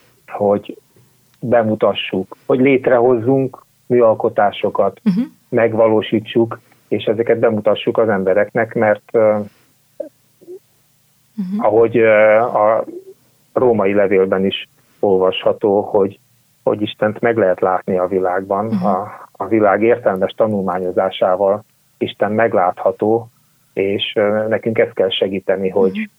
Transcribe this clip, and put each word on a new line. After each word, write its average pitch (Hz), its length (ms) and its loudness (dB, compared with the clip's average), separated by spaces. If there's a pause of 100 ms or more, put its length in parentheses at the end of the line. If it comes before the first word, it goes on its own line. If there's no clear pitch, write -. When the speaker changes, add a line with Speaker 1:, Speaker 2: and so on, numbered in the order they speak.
(260)
Speaker 1:
hogy 104 500 -2 (640)
bemutassuk, 110 960 -2 (100)
hogy 131 140 0
létrehozzunk 127 1040 2 (220)
műalkotásokat, 107 1160 0
Speaker 2:
Mhm. 202 180 0 (280)
Speaker 1:
megvalósítsuk, 113 1120 0 (280)
és 104 160 -4
ezeket 113 340 0
bemutassuk 110 600 0
az 113 100 2
embereknek, 101 640 -2
mert, 107 280 0 (100)
ö, 107 260 2 (2000)
Speaker 2:
Mhm. 202 300 -6
Speaker 1:
ahogy, 117 320 4
ö, 110 420 6
a 110 460 0 (680)
római 107 400 2
levélben 95 520 2
is - 240 -4 (300)
olvasható, 98 840 0
hogy, 101 380 0 (440)
hogy 110 200 -2
Istent 107 380 -4
meg 117 160 0
lehet 92 240 0
látni 92 380 -2
a 90 80 -2
világban, 95 580 -2
Speaker 2:
Mhm. 110 200 -4
Speaker 1:
a, 101 480 -4
a - 140 -10
világ 104 360 2
értelmes 107 540 0
tanulmányozásával 95 1300 -2 (340)
Isten - 340 -4
meglátható, 107 1000 0 (420)
és, 98 420 -4
ö, 107 340 0
nekünk 110 300 -2
ezt 110 160 0
kell 95 160 0
segíteni, 95 580 -2
hogy, 95 240 0
Speaker 2:
Mhm. 104 100 -6 (160)